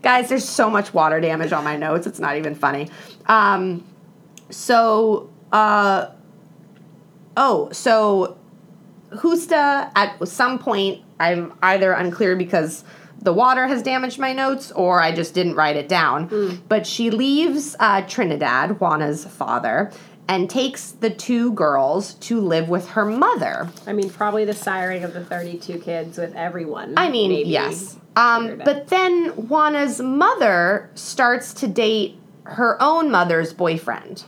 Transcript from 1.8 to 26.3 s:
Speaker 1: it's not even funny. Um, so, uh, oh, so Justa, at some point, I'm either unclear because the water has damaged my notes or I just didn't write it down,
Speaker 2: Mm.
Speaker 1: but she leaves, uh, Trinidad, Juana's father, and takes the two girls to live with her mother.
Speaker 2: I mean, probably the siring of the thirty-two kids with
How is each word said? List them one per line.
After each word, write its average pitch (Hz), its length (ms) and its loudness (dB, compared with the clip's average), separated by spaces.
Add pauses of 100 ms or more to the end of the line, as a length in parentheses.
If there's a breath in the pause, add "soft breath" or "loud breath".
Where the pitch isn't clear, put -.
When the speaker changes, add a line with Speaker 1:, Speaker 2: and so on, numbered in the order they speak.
Speaker 1:
it's - 120 -8
not 147 200 -2
even 156 160 -6
funny. 147 340 -2 (380 loud breath)
Um, 190 580 2 (640)
so, 226 800 2 (240)
uh, 208 540 4 (1300)
oh, 233 340 2
so 214 680 2 (840)
Justa, 302 760 2
at 202 320 0
some 247 320 -2
point, 196 440 -4 (160)
I'm 175 340 -2 (100)
either 190 300 4
unclear 180 420 0
because 175 480 -2 (380 loud breath)
the 180 140 2
water 254 320 4
has 254 160 -2
damaged 262 360 -4
my 262 140 -2
notes 269 400 -2
or 180 300 4
I 165 120 2
just 165 200 -4
didn't 180 220 0
write 151 200 2
it 147 120 -4
down, 160 420 2
Speaker 2:
Mm. 190 360 -4
Speaker 1:
but 214 200 0
she 233 240 -2
leaves, 277 680 0
uh, 208 300 4
Trinidad, 151 720 0
Juana's 151 460 0
father, 120 640 -2 (380 loud breath)
and 185 200 0
takes 262 440 -4
the 226 180 -2
two 240 420 -2
girls 151 640 0
to 233 260 -4
live 165 300 0
with 185 200 -2
her 214 140 0
mother. 208 640 0 (180)
Speaker 2:
I 202 60 -6
mean, 202 160 -2
probably 208 380 -2
the 208 60 -4
siring 185 520 -4
of 170 80 -8
the 175 120 -12
thirty-two 175 560 -10
kids 165 360 -8
with 170 180 -8